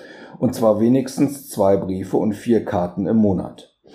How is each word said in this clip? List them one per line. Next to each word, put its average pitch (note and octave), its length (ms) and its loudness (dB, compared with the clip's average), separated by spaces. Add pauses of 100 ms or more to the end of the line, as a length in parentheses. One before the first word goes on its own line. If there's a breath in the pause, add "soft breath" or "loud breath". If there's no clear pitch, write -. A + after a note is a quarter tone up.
(400 loud breath)
und B2 160 0
zwar G#2+ 240 2
wenigstens C3 720 0
zwei G2 280 2
Briefe F#2+ 400 -4
und G#2 160 0
vier A2 300 0
Karten F2+ 420 -4
im A2 120 0
Monat. - 580 -2 (200 loud breath)